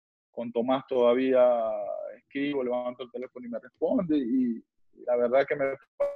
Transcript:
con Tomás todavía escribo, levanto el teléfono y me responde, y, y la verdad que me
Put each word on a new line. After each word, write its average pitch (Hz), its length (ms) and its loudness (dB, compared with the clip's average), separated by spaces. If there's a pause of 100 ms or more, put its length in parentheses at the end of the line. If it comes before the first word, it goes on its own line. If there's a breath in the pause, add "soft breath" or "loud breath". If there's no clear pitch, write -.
(320)
con 120 200 -8
Tomás 131 360 0
todavía 127 580 4 (720)
escribo, 139 460 -4
levanto 123 400 -4
el 120 80 -14
teléfono 123 340 -12
y 120 40 -12
me 113 100 -8
responde, 165 580 -2
y, 123 400 0
y - 480 -20
la 123 120 0
verdad 123 300 4
que 151 80 -2
me 135 200 -2 (400)